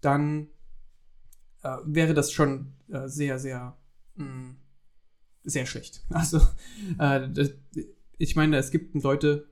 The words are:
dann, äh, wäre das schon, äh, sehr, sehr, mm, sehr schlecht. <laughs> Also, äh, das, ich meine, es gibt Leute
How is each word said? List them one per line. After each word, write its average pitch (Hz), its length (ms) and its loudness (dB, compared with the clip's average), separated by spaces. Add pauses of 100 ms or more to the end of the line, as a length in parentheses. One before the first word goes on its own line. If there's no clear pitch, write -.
dann, 147 480 0 (1120)
äh, 131 220 -8
wäre 160 300 2
das 147 180 2
schon, 139 400 0 (160)
äh, 135 200 -8
sehr, 139 320 -4
sehr, 127 360 -10 (400)
mm, 131 340 -12 (920)
sehr 127 240 -4
schlecht. - 400 -12
<laughs> - 40 -4
Also, 160 280 0 (600)
äh, 139 340 2
das, 143 180 2 (680)
ich - 180 2
meine, 151 220 4
es 131 120 -2
gibt - 320 -4
Leute 147 500 2